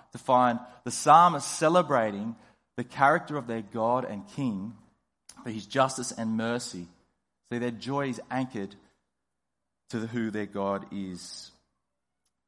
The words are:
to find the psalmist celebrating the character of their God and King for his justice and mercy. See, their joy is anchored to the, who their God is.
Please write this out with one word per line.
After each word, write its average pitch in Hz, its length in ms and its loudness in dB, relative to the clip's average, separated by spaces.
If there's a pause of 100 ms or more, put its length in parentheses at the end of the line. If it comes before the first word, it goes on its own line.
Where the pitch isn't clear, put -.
(120)
to - 60 -14
find 123 420 4 (240)
the 123 60 -6
psalmist 156 680 6
celebrating 120 800 2 (400)
the 123 80 -4
character 143 540 2
of 123 80 -8
their 113 160 -6
God 117 420 -2
and 101 240 -10
King 113 480 -6 (680)
for 123 60 -8
his 107 160 -8
justice 131 440 0
and 113 260 -6
mercy. 113 520 -4 (640)
See, 120 60 -4
their 120 120 -2
joy 131 380 -4
is 113 120 -6 (100)
anchored 123 440 -6 (1160)
to 117 100 -4
the, 110 80 -4
who 113 240 -4
their 104 140 -4
God 98 440 -4
is. 95 600 -12 (960)